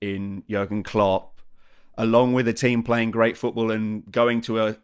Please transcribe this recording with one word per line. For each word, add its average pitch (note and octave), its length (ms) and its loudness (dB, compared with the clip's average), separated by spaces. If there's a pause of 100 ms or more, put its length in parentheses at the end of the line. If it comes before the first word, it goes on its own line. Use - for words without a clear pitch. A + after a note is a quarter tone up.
in G2 480 -8
Jurgen G#2 340 -4
Klopp, G2 580 0 (580)
along A#2 340 4
with B2+ 160 2
a A2+ 60 0
team A#2+ 280 0
playing A#2 280 0
great A2+ 260 2
football A#2 340 -2
and G#2+ 400 -4
going A#2+ 300 2
to A2+ 180 -2
a G#2+ 260 0